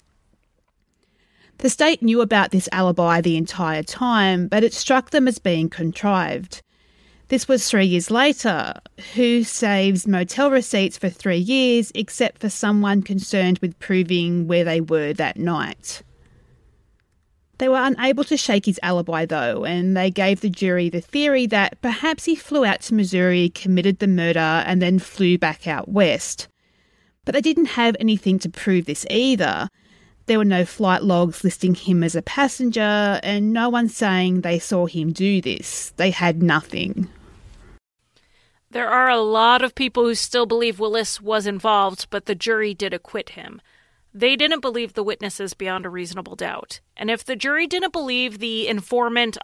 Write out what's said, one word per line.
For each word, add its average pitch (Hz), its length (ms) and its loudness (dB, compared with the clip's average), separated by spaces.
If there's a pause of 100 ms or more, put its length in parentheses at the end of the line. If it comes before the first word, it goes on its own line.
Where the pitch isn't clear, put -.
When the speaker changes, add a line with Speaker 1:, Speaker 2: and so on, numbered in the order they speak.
(1600)
Speaker 1:
The 262 100 2
state - 340 2
knew 233 180 4
about 208 300 2
this 185 200 0
alibi 175 500 2
the 165 160 2
entire 160 440 -2
time, 190 680 0
but 214 160 2
it 226 100 2
struck 262 360 0
them 277 180 2
as 240 120 -2
being 165 300 0
contrived. 170 920 -2 (680)
This 262 180 0
was 262 200 2
three 196 180 4
years 175 260 0
later. 240 640 0 (400)
Who 240 280 4
saves 196 640 0
motel 196 440 0
receipts 226 460 0
for 190 120 -4
three 175 280 -2
years 240 580 2
except - 440 -8
for 220 100 -4
someone 202 520 0
concerned 190 580 -2
with 175 200 -6
proving 175 680 0
where 175 160 2
they 165 180 0
were 156 320 -2
that - 240 -4
night? - 680 -6 (1500)
They 262 120 2
were 262 120 4
unable 262 440 0
to 302 120 0
shake 202 300 0
his 190 160 -2
alibi, 170 420 -2
though, 135 400 -2
and 175 320 0
they 185 140 0
gave 190 300 0
the 214 80 -2
jury 180 400 0
the 170 120 -4
theory 277 460 0
that 202 340 0
perhaps 302 440 -4
he 330 100 2
flew 294 280 0
out 202 180 0
to - 120 -4
Missouri, 180 560 2
committed 185 480 0
the 208 100 0
murder, 170 320 2
and 165 400 2
then 180 200 2
flew 180 400 2
back 156 280 -2
out 147 220 -6
west. - 580 0 (800)
But - 80 -2
they 285 80 2
didn't 320 240 2
have 233 340 0
anything 208 400 2
to 180 100 -6
prove 180 360 0
this 147 240 -8
either. 196 600 0 (580)
There 226 100 2
were 214 80 4
no 180 200 4
flight 185 380 0
logs 175 400 2
listing 185 300 0
him 175 300 2
as 165 120 -2
a 165 60 -2
passenger, 214 1000 0
and 208 280 0
no 233 180 0
one 233 200 0
saying 185 520 0
they 175 180 -2
saw 180 260 0
him 160 260 -2
do 190 300 2
this. - 560 -8
They 180 140 2
had 170 320 0
nothing. 170 640 -2 (1600)
Speaker 2:
There 240 200 -4
are 254 200 4
a 233 120 4
lot 226 420 4
of 254 100 -2
people 247 300 0
who 233 100 4
still 240 320 0
believe 226 340 0
Willis 214 420 -2
was 208 260 0
involved, 196 640 0
but 202 140 -6
the 208 100 -2
jury 214 400 -2
did 190 180 -6
acquit - 360 -10
him. - 320 -20 (520)
They 240 220 2
didn't 302 260 0
believe 233 320 -6
the 214 100 -4
witnesses 196 500 -8
beyond 185 320 -8
a 180 40 -10
reasonable 180 460 -12
doubt. - 460 -10 (160)
And 220 120 -6
if 226 140 -4
the 254 120 -6
jury 294 320 -2
didn't 359 260 -4
believe 254 460 -4
the 226 280 -4
informant 233 760 -2